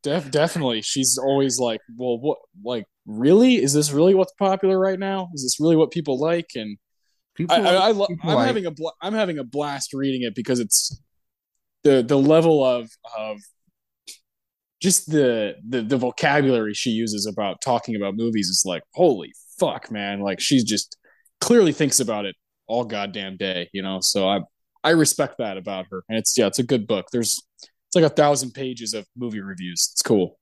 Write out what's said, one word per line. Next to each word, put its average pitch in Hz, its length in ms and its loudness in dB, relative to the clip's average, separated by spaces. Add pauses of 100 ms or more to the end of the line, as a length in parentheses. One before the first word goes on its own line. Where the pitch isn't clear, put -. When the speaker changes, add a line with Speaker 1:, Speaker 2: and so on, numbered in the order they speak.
Speaker 1:
Def-, 147 300 -2
definitely. 147 500 0
She's 135 360 -2
always 135 420 0
like, 113 200 -2 (160)
"Well, 123 220 -2
what, 139 200 -2 (260)
like, 117 200 -6 (220)
really? 170 560 6
Is 139 100 0
this 147 200 2
really 165 240 4
what's 185 160 2
popular 190 440 0
right 190 220 0
now? 196 360 -6
Is 135 100 -8
this 127 160 -2
really 160 160 4
what 156 160 4
people 147 260 -2
like?" 165 380 -2
And 107 220 -10 (560)
Speaker 2:
People 170 220 0
Speaker 1:
I, - 40 4
I, 180 140 4
I 190 160 4
lo-, 202 160 0
Speaker 2:
people 170 240 -4
Speaker 1:
I'm - 60 2
Speaker 2:
like - 100 4
Speaker 1:
having 220 200 -2
a 165 40 -4
bl-, 156 180 -10 (120)
I'm 190 140 -6
having 185 240 -2
a 135 60 -6
blast 143 480 -6
reading 135 300 -4
it 113 120 -6
because 123 260 -2
it's - 400 -2 (840)
the, 135 200 6
the 127 140 2
level 156 480 4
of, 123 240 0 (280)
of 110 240 -10 (1400)
just 180 300 0
the, 120 460 2 (120)
the, 123 140 -2
the 120 140 0
vocabulary 127 760 2
she - 160 -4
uses 107 360 -2
about 101 340 -6
talking 120 360 -2
about 98 200 -4
movies 110 320 -2
is 95 180 0
like, 90 160 -6 (120)
"Holy 135 380 2 (260)
fuck, 143 320 -2
man." 101 300 -4
Like, 98 200 -4
she's 127 240 2
just 107 320 -4 (440)
clearly 208 320 4
thinks 147 280 0
about 107 260 -4
it 92 100 -10 (300)
all 117 180 -2
goddamn 101 520 -8
day, 92 360 -4
you 98 100 -6
know? 95 180 -6
So 95 280 0
I, 98 120 2 (420)
I 151 80 2
respect 151 480 2
that 104 180 -6
about 95 340 -8
her. 92 180 -12
And 113 100 -4
it's, - 200 -2
yeah, 113 80 4
it's - 120 -2
a 127 40 0
good 120 240 0
book. 98 260 -2
There's, 117 300 -2 (180)
it's - 340 -16
like 170 100 6
a 151 40 4
thousand 139 440 2
pages 117 420 -10
of 104 120 -8 (100)
movie 117 240 -8
reviews. 90 520 -6
It's - 100 -4
cool. 95 400 0